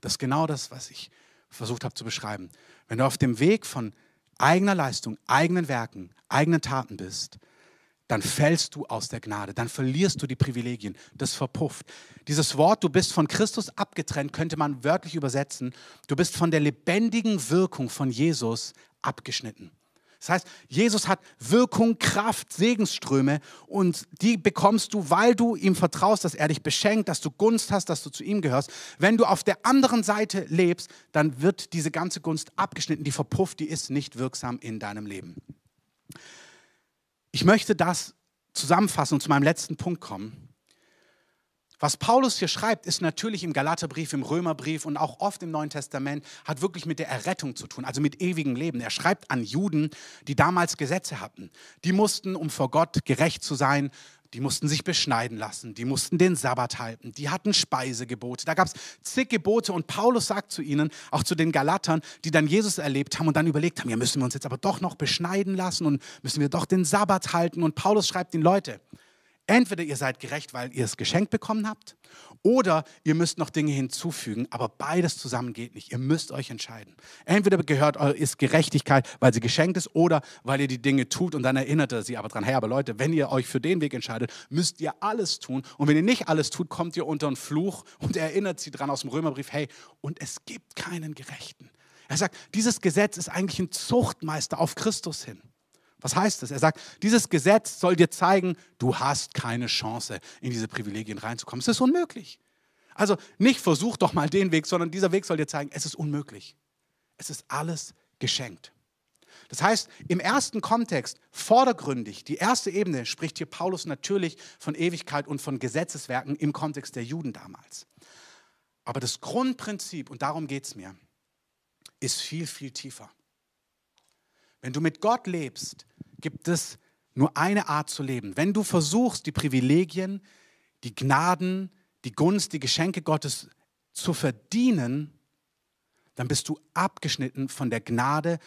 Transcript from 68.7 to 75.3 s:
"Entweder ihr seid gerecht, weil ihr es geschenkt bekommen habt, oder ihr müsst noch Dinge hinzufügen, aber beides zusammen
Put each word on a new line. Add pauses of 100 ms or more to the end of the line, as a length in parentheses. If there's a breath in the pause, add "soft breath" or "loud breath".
"Entweder
ihr
seid
gerecht,
weil
ihr
es
geschenkt
bekommen
habt, (480 loud breath)
oder (200 loud breath)
ihr
müsst
noch
Dinge
hinzufügen,
aber
beides
zusammen